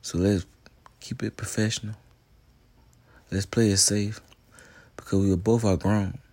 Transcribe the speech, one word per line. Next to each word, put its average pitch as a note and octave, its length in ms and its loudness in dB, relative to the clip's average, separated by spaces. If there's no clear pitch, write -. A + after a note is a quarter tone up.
So - 160 -6
let's F#2+ 260 2
keep - 240 -10
it A2+ 140 -8
professional. G#2+ 580 -4
Let's G2 160 -2
play A2+ 240 2
it G2 60 2
safe, G#2 440 0
because G2 280 0
we F#2+ 120 4
both A2 280 2
are F#2+ 120 4
grown. G2 420 0